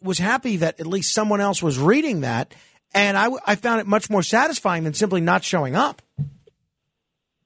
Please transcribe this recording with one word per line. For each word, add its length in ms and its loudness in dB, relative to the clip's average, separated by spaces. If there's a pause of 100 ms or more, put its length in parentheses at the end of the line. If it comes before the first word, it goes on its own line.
was 160 -2
happy 400 0
that 220 -2
at 60 -8
least 260 -2
someone 300 0
else 200 0
was 160 0
reading 420 2
that. 340 -4 (400)
And 240 2
I, 100 4 (180)
I 100 2
found 240 0
it 60 -4
much 220 0
more 140 2
satisfying 640 0
than 100 -2
simply 260 0
not 240 2
showing 320 -2
up. 240 0 (1500)